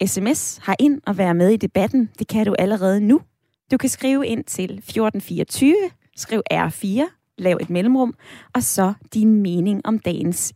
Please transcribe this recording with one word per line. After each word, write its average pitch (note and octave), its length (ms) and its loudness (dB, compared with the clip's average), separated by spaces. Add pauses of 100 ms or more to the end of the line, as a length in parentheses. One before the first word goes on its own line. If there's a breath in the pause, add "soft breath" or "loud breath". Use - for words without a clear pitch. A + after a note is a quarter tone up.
S F#3+ 140 -4
M G#3 120 -2
S - 320 -6
herind C#4 400 2
og G3+ 120 -2
være F3+ 160 2
med F3 160 4
i A3 80 4
debatten. G#3+ 520 0 (100)
Det A3 80 -6
kan G#3+ 180 0
du G3+ 140 0
allerede G3 420 2
nu. A3+ 200 4 (500)
Du C4 60 2
kan C4 120 -2
skrive C4+ 380 -2
ind A3 160 -4
til F#3 400 -8
fjorten G#3+ 380 -2
fireogtyve, D4 680 0 (240)
skriv - 260 -4 (100)
R E3 180 0
fire, G#3 380 -2 (300)
lav F3+ 240 0
et D#3+ 80 -8
mellemrum, A#3 460 0 (380 loud breath)
og B3 100 0
så G3 300 0 (200)
din G#3+ 280 4
mening F#3 440 0
om A3 140 0
dagens - 560 -4